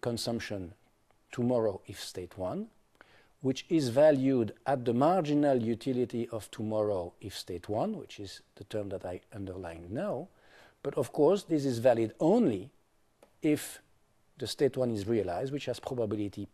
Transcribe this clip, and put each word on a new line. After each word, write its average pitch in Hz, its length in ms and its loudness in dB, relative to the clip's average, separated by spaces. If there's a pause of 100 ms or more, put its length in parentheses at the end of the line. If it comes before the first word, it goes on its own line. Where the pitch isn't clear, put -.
consumption 110 760 -4 (560)
tomorrow 117 560 0
if - 160 -12
state - 340 -12
one, 113 300 -4 (720)
which 131 280 -2
is 156 200 2
valued 135 640 6 (120)
at 123 180 0
the 117 100 2
marginal 147 680 4
utility 117 680 -2
of 107 220 -10
tomorrow 104 720 -2
if 101 160 -12
state - 320 -10
one, 156 280 -2
which - 240 -14
is 98 200 -14 (160)
the 104 80 -16
term 104 260 -6
that 92 140 -10
I 90 160 -8 (140)
underlined 90 560 -12
now. 160 380 -6 (540)
But 139 120 -6
of 139 180 -2
course, 170 320 6
this 151 200 0
is 123 140 0
valid 117 420 4
only 160 500 4 (720)
if - 400 0 (580)
the 120 80 -6
state - 300 0
one 127 140 0
is 101 160 -2
realized, 107 460 0
which 143 140 -6
has 120 140 -6
probability 107 720 -4